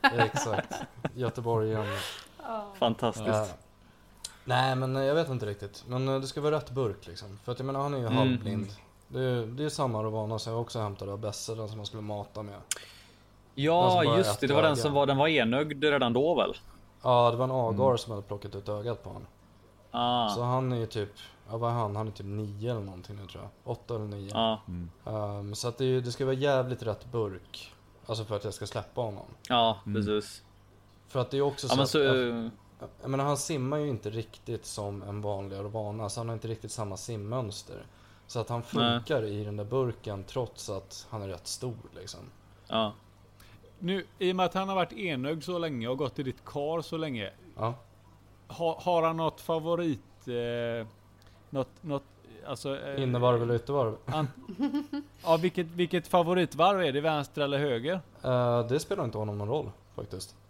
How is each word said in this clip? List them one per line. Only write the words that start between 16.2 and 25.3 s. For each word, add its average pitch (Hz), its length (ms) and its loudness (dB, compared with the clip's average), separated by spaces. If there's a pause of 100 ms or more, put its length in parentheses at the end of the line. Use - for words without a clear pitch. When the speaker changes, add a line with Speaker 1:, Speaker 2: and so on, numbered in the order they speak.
Speaker 3:
väl? 107 180 4 (480)
Speaker 1:
Ja, 120 300 8
det 117 60 0
var 127 80 2
en 131 60 0
agar 120 340 2
Speaker 4:
Mm. 127 120 6
Speaker 1:
som 113 140 -6
hade 101 160 -6
plockat 101 280 -8
ut 101 140 -8
ögat 107 340 -4
på 92 60 -10
honom. 78 180 -12 (640)
Speaker 3:
Ah. 120 380 2
Speaker 1:
Så 107 120 0
han 127 300 2
är 123 60 0
ju 113 80 0
typ, 104 240 -4 (400)
ja, 113 80 -6
vad 117 140 0
är - 40 0
han? 104 200 0
Han 110 120 -2
är 104 40 -6
typ 98 140 -12
nio 104 460 -4
eller 113 100 -2
någonting 95 340 -12
nu, 101 120 -14
tror 90 160 -12
jag. - 280 -10
Åtta 117 240 -6
eller 107 100 -2
nio. 101 280 -8
Speaker 3:
Ja. 110 340 4
Speaker 4:
Mm. 87 220 -6 (160)
Speaker 1:
Ehm, 104 500 -4